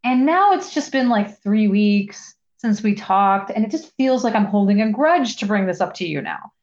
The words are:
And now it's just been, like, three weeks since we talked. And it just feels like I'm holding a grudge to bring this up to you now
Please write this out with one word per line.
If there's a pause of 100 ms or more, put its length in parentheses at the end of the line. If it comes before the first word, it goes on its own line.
And
now
it's
just
been,
like,
three
weeks (220)
since
we
talked.
And
it
just
feels
like
I'm
holding
a
grudge
to
bring
this
up
to
you
now (120)